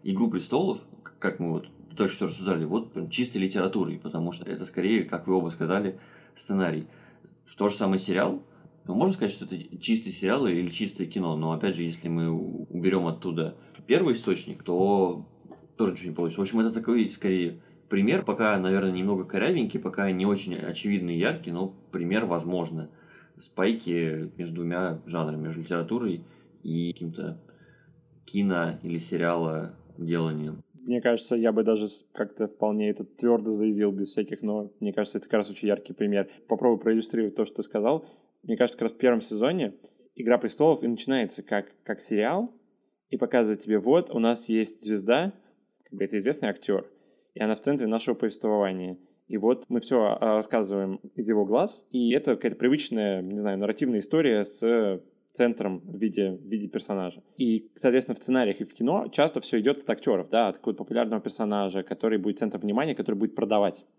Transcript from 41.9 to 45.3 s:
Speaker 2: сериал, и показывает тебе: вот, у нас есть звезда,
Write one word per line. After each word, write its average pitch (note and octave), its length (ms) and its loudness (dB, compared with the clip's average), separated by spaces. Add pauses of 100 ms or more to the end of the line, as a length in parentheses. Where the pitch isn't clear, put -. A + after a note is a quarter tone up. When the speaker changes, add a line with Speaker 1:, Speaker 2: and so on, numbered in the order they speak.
Speaker 2:
сериал, C3+ 500 0 (560)
и A#2+ 80 -6
показывает A2+ 440 2
тебе: G#2+ 180 2
вот, D3 320 4
у - 80 -2
нас A#2 300 2
есть A2 360 0
звезда, A2 480 2 (520)